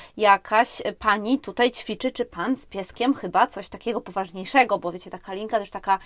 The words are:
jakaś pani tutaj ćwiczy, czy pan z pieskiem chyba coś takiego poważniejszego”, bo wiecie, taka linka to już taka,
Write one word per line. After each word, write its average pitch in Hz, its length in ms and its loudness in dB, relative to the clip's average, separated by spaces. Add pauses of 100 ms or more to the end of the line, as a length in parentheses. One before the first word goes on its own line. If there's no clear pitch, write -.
(180)
jakaś 214 640 4 (180)
pani 214 400 2
tutaj 240 320 0
ćwiczy, - 400 -6
czy - 140 -4
pan 214 300 -2
z - 100 -14
pieskiem 233 480 -2
chyba 196 340 2
coś - 220 -10
takiego 233 320 -6
poważniejszego”, 190 800 0
bo 170 120 -6
wiecie, 180 200 -14
taka 190 220 -12
linka 214 240 -4
to 202 40 0
już 196 80 -12
taka, 190 360 0